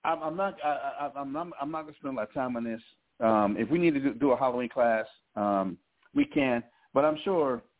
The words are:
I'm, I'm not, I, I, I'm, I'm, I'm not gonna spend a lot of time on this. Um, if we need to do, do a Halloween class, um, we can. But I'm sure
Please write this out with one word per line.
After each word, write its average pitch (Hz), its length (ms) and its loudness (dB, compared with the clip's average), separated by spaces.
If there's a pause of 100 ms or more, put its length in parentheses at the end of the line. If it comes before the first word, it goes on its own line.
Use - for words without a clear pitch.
I'm, 156 180 0
I'm 160 140 -6
not, 196 260 -4
I, 151 60 0 (320)
I, 143 180 -4
I'm, 139 160 -8
I'm, 165 240 -8
I'm 143 120 -6
not 160 140 -8
gonna 151 140 -18
spend 135 160 -8
a - 40 -6
lot 107 100 -4
of - 60 -20
time 127 200 -4
on 117 100 -4
this. 113 180 -6 (380)
Um, 107 380 4
if 107 120 -2
we 165 80 2
need 170 160 4
to 139 60 0
do, 139 140 0
do 131 180 2
a 120 40 4
Halloween 123 320 0
class, 113 380 2 (280)
um, 101 440 0 (360)
we 139 120 2
can. 127 360 0 (300)
But 139 140 4
I'm 151 180 2
sure 147 380 0 (180)